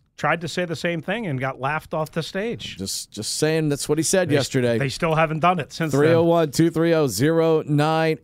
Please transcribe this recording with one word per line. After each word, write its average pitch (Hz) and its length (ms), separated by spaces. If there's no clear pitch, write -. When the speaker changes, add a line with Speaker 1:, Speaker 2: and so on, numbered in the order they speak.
Speaker 1:
tried 156 240
to 165 80
say 180 160
the 165 100
same 170 260
thing 202 280
and 131 100
got 131 220
laughed 147 340
off 156 160
the 160 140
stage. 202 520
Speaker 2:
Just, - 360
just - 240
saying 156 320
that's 143 200
what 151 100
he 160 40
said 180 260
Speaker 1:
They 147 60
s-, 143 60
Speaker 2:
yesterday. 120 360
Speaker 1:
they 135 120
still 160 260
haven't 160 240
done 175 220
it - 120
since 160 200
then. 139 80
Speaker 2:
Three 160 120
oh 165 120
one, 170 260
two 165 200
three 165 220
oh, 156 140
zero 156 580
nine 160 600